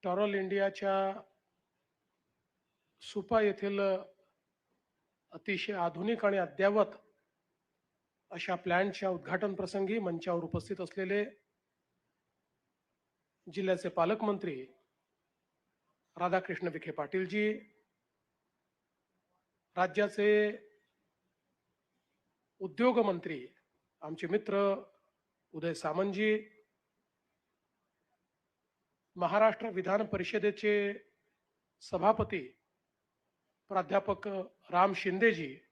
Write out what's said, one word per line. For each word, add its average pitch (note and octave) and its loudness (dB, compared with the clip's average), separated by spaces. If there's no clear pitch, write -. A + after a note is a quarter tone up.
टॉरल G3+ 0
इंडियाच्या G3 0
सुपा A3 0
येथील G3+ 0
अतिशय F#3+ -4
आधुनिक F#3 -2
आणि G3 4
अद्ययावत G3 2
अशा F3 -4
प्लॅन्टच्या F#3 0
उद्घाटन F#3+ -2
प्रसंगी G3 -2
मंचावर E3+ -2
उपस्थित F3 -6
असलेले F#3+ -2
जिल्ह्याचे F#3 -2
पालकमंत्री F#3+ 0
राधाकृष्ण F3 0
विखे D#3+ -8
पाटीलजी, F#3 0
राज्याचे G3+ 2
उद्योग A3 2
मंत्री F3 0
आमचे E3 -8
मित्र G3 0
उदय D#3+ -4
सामंतजी, G3 0
महाराष्ट्र G#3 2
विधान F#3+ 0
परिषदेचे G#3 0
सभापती G3 2
प्राध्यापक F#3+ 0
राम F#3 6
शिंदेजी F3+ 2